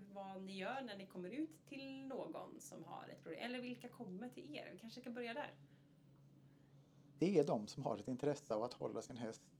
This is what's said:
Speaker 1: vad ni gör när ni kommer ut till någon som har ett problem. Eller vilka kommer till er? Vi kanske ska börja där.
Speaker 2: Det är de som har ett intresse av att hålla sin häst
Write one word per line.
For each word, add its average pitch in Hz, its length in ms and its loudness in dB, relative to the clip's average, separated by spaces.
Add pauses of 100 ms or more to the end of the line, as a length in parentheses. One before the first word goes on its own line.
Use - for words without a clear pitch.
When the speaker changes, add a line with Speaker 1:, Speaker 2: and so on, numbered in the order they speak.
(140)
Speaker 1:
vad 190 280 -4
ni 190 160 -4
gör 226 240 2
när 214 160 -4
ni 190 100 -6
kommer 180 220 -4
ut 294 360 -2
till 269 420 -6
någon 302 520 -2
som - 240 -10
har - 260 -8
ett - 140 -12
problem. 165 200 -4
Eller 247 180 0
vilka 247 280 -4
kommer 214 400 -6
till 277 260 -10
er? - 180 -6
Vi 185 60 -12
kanske 226 220 -10
ska 247 80 -6
börja 233 240 -4
där. 277 200 -2 (1700)
Speaker 2:
Det 180 200 10
är 143 40 12
de 123 240 6
som - 180 -4
har 113 120 4
ett 104 100 -4
intresse 131 480 4
av 110 80 6
att 123 100 0
hålla 113 280 0
sin 123 160 -8
häst 113 240 -2 (180)